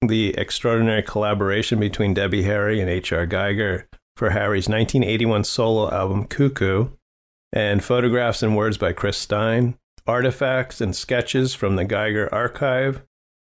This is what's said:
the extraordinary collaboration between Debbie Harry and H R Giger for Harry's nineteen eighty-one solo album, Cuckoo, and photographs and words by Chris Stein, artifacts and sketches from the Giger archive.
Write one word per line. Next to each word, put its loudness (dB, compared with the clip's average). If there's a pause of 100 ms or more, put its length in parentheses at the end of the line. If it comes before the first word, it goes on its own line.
the 2
extraordinary 0
collaboration 0
between 0
Debbie 0
Harry 0
and 0
H -4
R 0
Giger -2 (320)
for 0
Harry's 0
nineteen 2
eighty-one 2
solo 0
album, -2
Cuckoo, 0 (640)
and 0
photographs 2
and 2
words 0
by 0
Chris -4
Stein, 0 (300)
artifacts -2
and -2
sketches -2
from 0
the 0
Giger -2
archive. -2 (440)